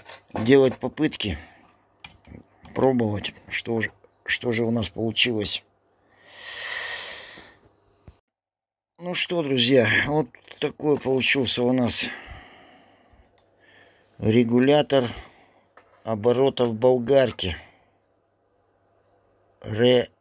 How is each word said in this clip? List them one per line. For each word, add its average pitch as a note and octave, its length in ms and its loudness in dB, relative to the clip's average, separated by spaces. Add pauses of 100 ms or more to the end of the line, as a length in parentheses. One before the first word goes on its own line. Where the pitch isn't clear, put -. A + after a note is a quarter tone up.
(340)
делать C3 440 4
попытки, A#2+ 600 -4 (1400)
пробовать, A#2 640 0 (120)
что - 340 -6
же, G#2+ 100 -6 (340)
что - 260 -4
же A2+ 140 -2
у A2+ 60 -2
нас A2+ 180 -2
получилось. A2 760 -2 (3250)
Ну F3 160 -10
что, E3+ 300 -2
друзья, B2+ 440 2 (200)
вот D3+ 220 -2 (300)
такой C#3+ 380 -2
получился B2+ 640 0
у B2 120 2
нас B2 320 0 (2000)
регулятор B2 920 2 (960)
оборотов A#2+ 680 0
болгарки. A#2+ 840 2 (2000)
Р A#2+ 460 2 (140)